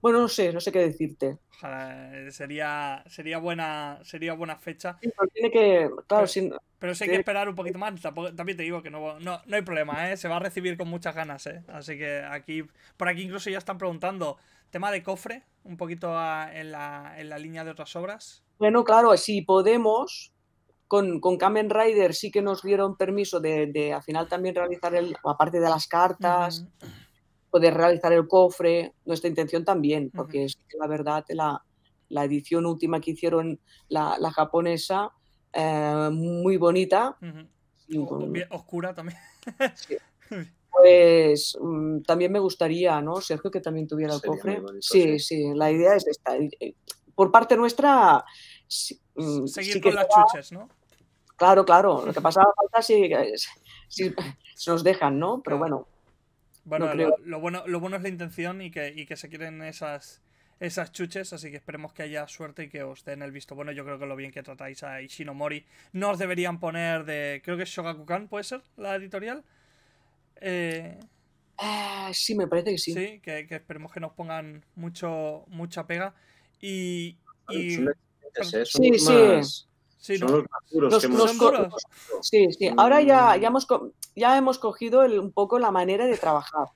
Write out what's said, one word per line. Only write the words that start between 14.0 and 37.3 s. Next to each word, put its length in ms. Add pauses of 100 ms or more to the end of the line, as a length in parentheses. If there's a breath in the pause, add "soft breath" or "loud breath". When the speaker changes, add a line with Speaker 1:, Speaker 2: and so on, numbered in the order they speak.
Speaker 2:
tema 200
de 120
cofre, 420 (180)
un 160
poquito 400
a, 360
en 180
la, 460
en 120
la 80
línea 260
de 60
otras 260
obras. 460 (160)
Speaker 1:
Bueno, 260
claro, 320
si 240
podemos, 920 (520)
con, 340
con 180
Kamen 320
Rider 440
sí 160
que 120
nos 200
dieron 360
permiso 420
de, 280
de 260
al 80
final 260
también 260
realizar 400
el, 300
aparte 360
de 100
las 180
cartas, 760 (160)
Speaker 2:
Ujú. 100 (580 loud breath)
Speaker 1:
poder 240
realizar 380
el 160
cofre. 640 (140)
Nuestra 220
intención 360
también, 500
porque 240
Speaker 2:
Ujú. 80
Speaker 1:
es 100 (120)
que 100
la 80
verdad, 440
la, 340 (460)
la 140
edición 420
última 340
que 120
hicieron 460 (300 soft breath)
la, 320
la 100
japonesa, 800 (420)
eh, 600
muy 440
bonita. 680
Speaker 2:
Ujú. 260 (400)